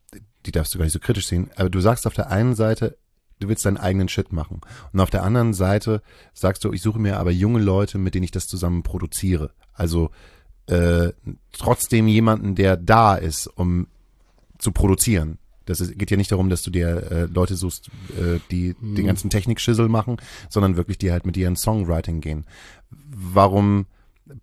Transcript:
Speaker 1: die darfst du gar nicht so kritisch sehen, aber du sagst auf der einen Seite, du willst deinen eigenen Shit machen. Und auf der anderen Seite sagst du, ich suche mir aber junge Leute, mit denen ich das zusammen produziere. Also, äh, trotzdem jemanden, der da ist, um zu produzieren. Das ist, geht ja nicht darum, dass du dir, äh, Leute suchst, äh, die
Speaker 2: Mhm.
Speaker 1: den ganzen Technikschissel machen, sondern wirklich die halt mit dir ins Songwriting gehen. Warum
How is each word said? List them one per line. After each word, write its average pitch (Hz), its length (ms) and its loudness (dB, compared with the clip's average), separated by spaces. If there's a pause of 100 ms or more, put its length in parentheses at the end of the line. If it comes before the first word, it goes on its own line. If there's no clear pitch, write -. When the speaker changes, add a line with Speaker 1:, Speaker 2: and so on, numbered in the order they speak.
(460)
Speaker 1:
die 78 60 -8
darfst 80 220 -2
du 87 40 -6
gar 85 60 0
nicht 78 100 0
so - 60 -4
kritisch 104 260 -2
sehen, 90 300 -2
aber 92 140 0
du 92 100 -2
sagst 110 260 2
auf 110 80 -4
der - 160 -4
einen 117 240 2
Seite, 110 420 -2 (440)
du 98 80 -4
willst 110 180 -2
deinen 98 100 0
eigenen 92 320 0
Shit - 240 -6
machen. 82 280 -8 (320)
Und 95 80 2
auf 92 100 2
der 95 120 -2
anderen 113 300 2
Seite 101 500 0 (300)
sagst - 320 -2
du, 107 80 -2
ich 92 100 -8
suche 110 160 -2
mir 101 200 0
aber 90 120 0
junge 101 300 2
Leute, 101 380 0
mit 92 160 -2
denen 90 100 -2
ich 85 60 -4
das - 160 -6
zusammen 87 360 -4
produziere. 85 680 -4 (240)
Also, 82 360 0 (560)
äh, 87 460 2 (400)
trotzdem - 560 0
jemanden, 110 460 2
der 95 220 4
da 107 400 6
ist, 82 300 -4
um 90 420 -2 (720)
zu - 140 -2
produzieren. 95 680 2 (280)
Das 90 140 -4
ist, 92 180 -6
geht 98 120 -4
ja 104 60 2
nicht 98 160 0
darum, 95 160 4
dass 90 140 0
du - 80 -8
dir, 85 400 -2
äh, 85 160 0
Leute 90 300 0
suchst, 87 320 -8 (300)
äh, 87 200 0 (120)
die 90 300 -2
Speaker 2:
Mhm. 107 140 -8
Speaker 1:
den 101 120 0
ganzen 92 240 -2
Technikschissel 113 580 2
machen, 113 280 0 (320)
sondern 98 280 2
wirklich 87 220 -2
die 90 140 0
halt 87 140 -2
mit 87 100 -4
dir 92 120 0
ins 90 140 -2
Songwriting 85 580 -2
gehen. 78 260 -8 (440)
Warum 98 960 4 (560)